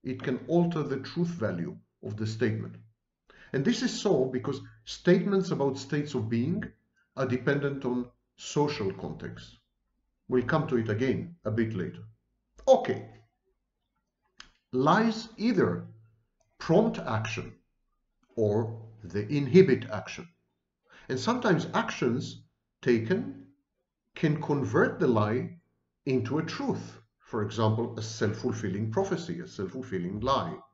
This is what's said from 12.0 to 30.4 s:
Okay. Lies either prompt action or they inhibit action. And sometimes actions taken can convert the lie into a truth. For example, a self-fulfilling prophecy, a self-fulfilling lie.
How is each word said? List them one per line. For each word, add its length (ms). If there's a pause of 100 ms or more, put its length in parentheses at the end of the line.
Okay. 420 (1600)
Lies 680
either 500 (720)
prompt 400
action 560 (800)
or 440 (240)
they 260
inhibit 600
action. 380 (800)
And 120
sometimes 540
actions 680 (400)
taken 640 (680)
can 280
convert 580
the 80
lie 500 (480)
into 320
a 80
truth. 560 (180)
For 220
example, 560
a 40
self-fulfilling 920
prophecy, 480
a 80
self-fulfilling 720
lie. 400 (140)